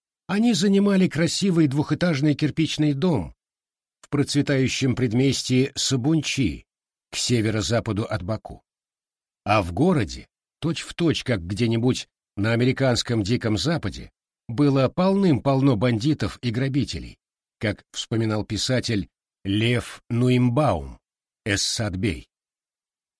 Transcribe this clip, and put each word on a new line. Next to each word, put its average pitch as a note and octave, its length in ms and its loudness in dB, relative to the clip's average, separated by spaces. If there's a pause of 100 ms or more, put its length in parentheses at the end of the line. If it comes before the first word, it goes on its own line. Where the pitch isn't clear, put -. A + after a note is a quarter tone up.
(260)
Они A3 280 2
занимали G3 540 4
красивый E3+ 580 2
двухэтажный D3 680 0
кирпичный D3+ 600 0
дом C3+ 400 -2 (680)
в - 80 -20
процветающем C3+ 880 0
предместье B2+ 800 0
Сабунчи C3 880 -2 (460)
к - 60 -10
северо-западу A2 880 -2
от G#2+ 180 -6
Баку. F2+ 400 -10 (840)
А G#2 160 2
в F2 140 -4
городе, C#3+ 520 0 (340)
точь-в-точь, - 640 -2
как F#2+ 240 -2
где-нибудь A2+ 640 0 (300)
на A2 140 0
американском B2 720 0
Диком G#2+ 360 0
Западе, C3+ 520 -4 (380)
было C3+ 400 2
полным-полно C#3+ 880 2
бандитов A#2+ 640 0
и B2 80 -4
грабителей, A#2+ 680 -4 (400)
как G#2 340 -4
вспоминал A2 500 -2
писатель A2 680 -4 (340)
Лев A2 640 -2
Нуимбаум, A#2+ 880 0 (460)
Эссадбей. G2 840 -4 (920)